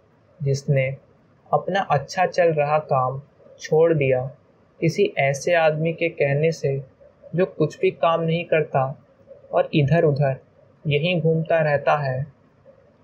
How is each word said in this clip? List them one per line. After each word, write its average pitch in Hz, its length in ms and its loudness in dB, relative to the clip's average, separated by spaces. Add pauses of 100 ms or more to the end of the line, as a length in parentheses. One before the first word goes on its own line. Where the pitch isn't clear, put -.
(420)
जिसने 135 540 0 (560)
अपना 185 280 -2
अच्छा 151 460 -2
चल 170 260 2
रहा 151 260 0
काम 135 440 -2 (380)
छोड़ 165 340 4
दिया 131 360 0 (540)
किसी 165 340 2
ऐसे 139 360 0
आदमी 160 380 2
के 165 160 -2
कहने 151 440 0
से 139 320 -4 (500)
जो 175 120 0
कुछ - 340 -4
भी 190 100 2
काम 165 300 0
नहीं 165 240 -2
करता 151 580 -2 (500)
और 175 220 0
इधर-उधर 143 640 2 (500)
यहीं 160 340 0
घूमता 160 380 0
रहता 151 380 0
है। 135 300 -4 (760)